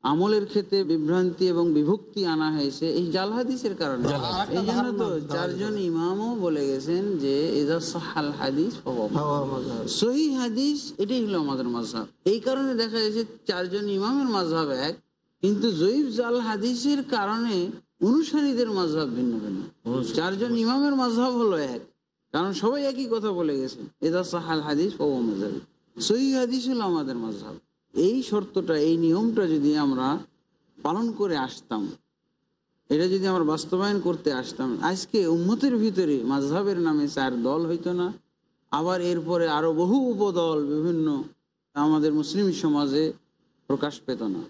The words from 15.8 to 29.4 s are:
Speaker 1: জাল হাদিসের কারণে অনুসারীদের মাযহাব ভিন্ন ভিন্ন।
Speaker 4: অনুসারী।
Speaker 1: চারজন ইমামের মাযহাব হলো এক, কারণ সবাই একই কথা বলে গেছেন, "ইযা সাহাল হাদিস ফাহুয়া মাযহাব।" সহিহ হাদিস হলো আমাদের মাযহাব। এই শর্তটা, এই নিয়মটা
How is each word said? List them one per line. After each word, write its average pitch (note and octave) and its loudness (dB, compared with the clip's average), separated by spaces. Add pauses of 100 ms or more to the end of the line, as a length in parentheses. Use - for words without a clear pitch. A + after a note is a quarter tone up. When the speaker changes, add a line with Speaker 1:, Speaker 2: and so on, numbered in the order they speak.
Speaker 1:
জাল A#3 0
হাদিসের A#3+ 0
কারণে G#3+ 0 (300)
অনুসারীদের C4+ 2
মাযহাব D#3+ 0
ভিন্ন A#2+ -2
ভিন্ন। G#2 -6
Speaker 4:
অনুসারী। A2+ -2
Speaker 1:
চারজন G3 0
ইমামের C4+ 2
মাযহাব B3 2
হলো A3 2
এক, C3 -4 (520)
কারণ F3+ 0
সবাই A#3 0
একই C4 -2
কথা G#3+ 0
বলে D#3 0
গেছেন, C#3 -6
"ইযা F3+ 2
সাহাল E3 -2
হাদিস D3+ 0
ফাহুয়া C#3 0
মাযহাব।" - -6
সহিহ C4 2
হাদিস B3 0
হলো A#3+ 0
আমাদের D3 -2
মাযহাব। G#2+ -8 (400)
এই A3 2
শর্তটা, F#3+ -2
এই D#3+ 4
নিয়মটা F#3+ 2